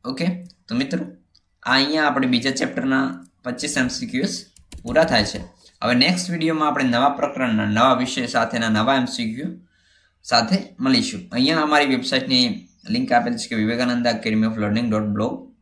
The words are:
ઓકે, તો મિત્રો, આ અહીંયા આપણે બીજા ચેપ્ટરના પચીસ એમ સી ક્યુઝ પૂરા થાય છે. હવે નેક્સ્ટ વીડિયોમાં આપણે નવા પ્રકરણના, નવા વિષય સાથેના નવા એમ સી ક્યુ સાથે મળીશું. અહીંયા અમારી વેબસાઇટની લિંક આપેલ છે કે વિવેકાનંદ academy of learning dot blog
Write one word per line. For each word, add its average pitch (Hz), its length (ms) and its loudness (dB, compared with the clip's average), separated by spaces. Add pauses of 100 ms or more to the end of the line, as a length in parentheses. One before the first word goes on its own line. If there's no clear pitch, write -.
ઓકે, 165 380 -4 (260)
તો 113 60 -6
મિત્રો, 139 320 -4 (560)
આ 127 120 0
અહીંયા 151 300 2
આપણે 135 220 2
બીજા 123 240 0
ચેપ્ટરના 131 760 -2 (200)
પચીસ 127 320 -6
એમ 127 120 2
સી 120 180 -6
ક્યુઝ 131 380 -4 (380)
પૂરા 160 220 4
થાય 120 200 2
છે. 98 160 -6 (420)
હવે 120 120 2
નેક્સ્ટ 175 360 2
વીડિયોમાં 160 380 0
આપણે 135 160 0
નવા 123 240 2
પ્રકરણના, 120 560 -2
નવા 123 300 4
વિષય 123 320 -2
સાથેના 113 420 0
નવા 110 260 2
એમ 127 100 2
સી 113 300 -4
ક્યુ 160 240 -8 (680)
સાથે 117 320 2 (240)
મળીશું. 117 520 0
અહીંયા 143 260 2
અમારી 147 280 4
વેબસાઇટની 127 840 0 (220)
લિંક 123 220 0
આપેલ 120 240 2
છે - 120 -8
કે 120 60 -6
વિવેકાનંદ 120 520 0
academy 110 400 0
of 110 120 -2
learning 107 320 0
dot 107 240 0
blog 110 240 -2 (240)